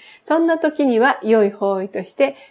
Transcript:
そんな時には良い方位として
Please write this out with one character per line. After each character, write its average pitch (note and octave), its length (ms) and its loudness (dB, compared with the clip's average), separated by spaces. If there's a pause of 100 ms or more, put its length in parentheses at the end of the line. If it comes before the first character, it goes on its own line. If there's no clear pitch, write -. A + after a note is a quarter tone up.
(200)
そ D#4 160 -2
ん E4 100 2
な E4 120 0
時 D4+ 260 -2
に A#3+ 140 2
は B3+ 240 0
良 A3 220 2
い G#3 80 0
方 G3 280 -4
位 G3+ 80 -6
と G3+ 140 -8
し - 100 -16
て C#4 220 -2 (160)